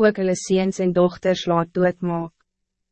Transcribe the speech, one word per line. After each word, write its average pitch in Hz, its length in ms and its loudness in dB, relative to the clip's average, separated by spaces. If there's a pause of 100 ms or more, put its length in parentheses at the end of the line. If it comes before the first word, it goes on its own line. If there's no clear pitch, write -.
ook 214 160 4
hulle 185 160 0
seuns 190 480 -2
en 180 140 0
dochters 180 500 0
laat 170 220 0 (100)
doodmaak. 175 540 -2 (600)